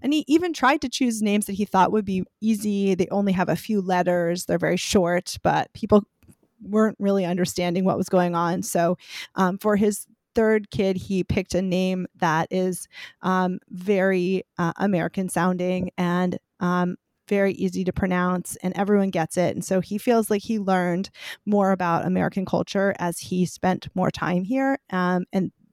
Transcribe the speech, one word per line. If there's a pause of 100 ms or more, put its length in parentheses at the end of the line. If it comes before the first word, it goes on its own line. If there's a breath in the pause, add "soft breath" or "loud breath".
And
he
even
tried
to
choose
names
that
he
thought
would
be (180)
easy.
They
only
have
a
few
letters.
They're
very
short,
but
people (580)
weren't
really
understanding
what
was
going
on.
So, (380 loud breath)
um,
for
his (300)
third
kid,
he
picked
a
name (100)
that
is, (360 loud breath)
um, (100)
very, (140)
uh,
American
sounding
and, (220)
um, (320)
very
easy
to
pronounce,
and
everyone
gets
it.
And
so
he
feels
like
he
learned (340 loud breath)
more
about
American
culture
as
he
spent
more
time
here. (100)
Um,
and (200)